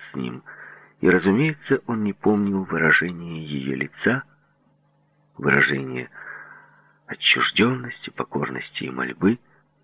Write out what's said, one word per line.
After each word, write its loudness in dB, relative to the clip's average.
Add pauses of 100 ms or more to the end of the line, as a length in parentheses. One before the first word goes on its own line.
(120)
с -10
ним. -8 (560)
И, 4
разумеется, 2
он -2
не 0
помнил 2
выражения 0
ее -4
лица, -2 (1120)
выражения 0 (1000)
отчужденности, 0
покорности -6
и -6
мольбы, 0 (440)